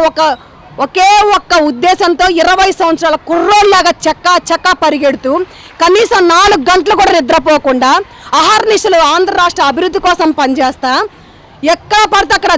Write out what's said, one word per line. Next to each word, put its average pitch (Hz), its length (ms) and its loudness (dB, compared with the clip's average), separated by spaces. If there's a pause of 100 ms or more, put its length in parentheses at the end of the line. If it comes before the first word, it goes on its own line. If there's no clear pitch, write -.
ఒక, 311 100 -8 (680)
ఒకే 370 240 0 (280)
ఒక్క 339 320 0
ఉద్దేశంతో 349 580 0 (140)
ఇరవై 370 280 2 (120)
సంవత్సరాల 320 360 -2 (120)
కుర్రోళ్ళలాగా 370 640 0 (120)
చక్కా 330 280 -2 (180)
చక్కా 349 220 -2 (100)
పరిగెడుతూ 285 480 -2 (520)
కనీసం 392 380 2 (140)
నాలుగు 381 360 2
గంటలు 370 300 0
కూడా 349 160 2
నిద్రపోకుండా 277 760 0 (500)
అహర్నిశలు 403 600 0 (120)
ఆంధ్ర 370 300 -2
రాష్ట్ర 349 280 0
అభివృద్ధి 359 380 -4
కోసం 339 220 0 (100)
పనిచేస్తా 262 520 -2 (800)
ఎక్కడ 427 380 -2
పడితే 392 240 0
అక్కడ 392 220 0